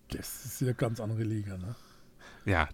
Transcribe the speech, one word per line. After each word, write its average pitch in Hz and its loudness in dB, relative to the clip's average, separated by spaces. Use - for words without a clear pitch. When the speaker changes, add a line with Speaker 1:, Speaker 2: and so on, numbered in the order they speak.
Speaker 1:
das - -6
ist - -6
ja 127 2
ganz 117 0
andere 110 0
Liga, 107 -2
ne? 92 -6
Speaker 2:
Ja, 87 6